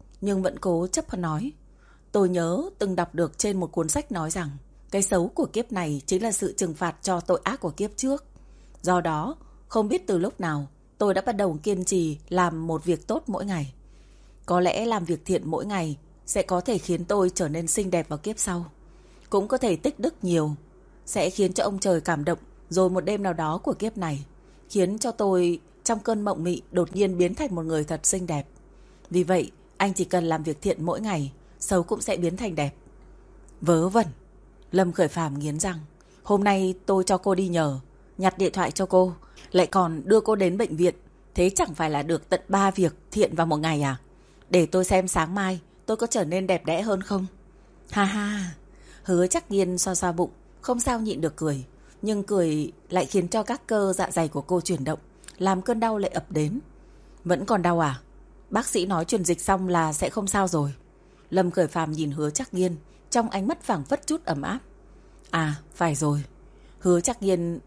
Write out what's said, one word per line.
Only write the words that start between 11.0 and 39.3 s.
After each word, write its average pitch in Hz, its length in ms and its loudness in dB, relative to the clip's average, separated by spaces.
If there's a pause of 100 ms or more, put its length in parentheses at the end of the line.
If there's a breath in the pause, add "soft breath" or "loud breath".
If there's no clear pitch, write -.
đã 190 80 0
bắt 240 100 -2
đầu 190 320 0
kiên 185 220 0
trì 165 320 0 (120)
làm 165 380 0
một 160 160 -2
việc 165 240 -2
tốt 320 200 -2
mỗi 208 180 -4
ngày. 160 280 -4 (720 soft breath)
Có 175 140 2
lẽ 180 260 2
làm 214 200 -2
việc 160 200 -4
thiện 170 240 0
mỗi - 160 -2
ngày 170 320 -4 (280)
sẽ - 160 -2
có 180 200 0
thể 214 160 0
khiến 170 280 -2
tôi 196 240 2
trở 180 180 -2
nên 160 200 -4
xinh 190 240 -2
đẹp 170 180 0
vào 147 100 -6
kiếp 220 200 -8
sau. 175 260 -4 (640 soft breath)
Cũng 202 180 2
có 254 100 0
thể 220 180 2
tích 277 240 -4
đức 247 240 -4
nhiều, 165 280 2 (540)
sẽ 180 240 0
khiến 185 240 0
cho - 100 0
ông 190 160 -2
trời 160 220 2
cảm 151 240 -2
động, 170 140 0 (300)
rồi 185 200 4
một 185 120 -2
đêm 202 220 -2
nào 185 100 0
đó 160 240 -2
của - 160 -2
kiếp 220 240 -6
này, 147 280 -4 (440 soft breath)
khiến 202 300 0
cho 233 120 -2
tôi 185 480 2 (240)
trong 220 160 0
cơn 214 220 0
mộng 196 220 -2
mị 175 180 -2 (100)
đột 175 240 0
nhiên 190 220 2
biến 180 180 2
thành 269 200 -4
một 165 100 -4
người 160 180 0
thật 156 220 -4
xinh 185 220 0
đẹp. 147 200 -2 (640 loud breath)
Vì 175 140 4
vậy, 170 280 2 (260)
anh 196 160 0
chỉ 175 120 -2
cần 175 200 0
làm 160 180 0
việc 151 180 -4
thiện 170 240 -2
mỗi 170 160 -4
ngày, 160 300 -4 (280 soft breath)
xấu 185 240 0
cũng - 180 -4
sẽ 196 160 -4
biến 175 200 -2
thành 196 180 -4
đẹp." 147 200 -2 (880)
Vớ 165 280 4
vẩn. 208 180 2 (640)
Lâm 180 200 4
Khởi 170 160 4
Phàm 151 320 -2
nghiến 151 200 -4
răng. 175 200 -4 (440 soft breath)
"Hôm 202 200 2
nay 190 300 2 (120)
tôi 196 180 4
cho 185 140 2
cô 190 180 2
đi 190 120 0
nhờ, 156 320 0 (380)
nhặt 185 200 2
điện 180 160 2
thoại 190 180 0
cho 190 140 -2
cô, 185 280 4 (380 loud breath)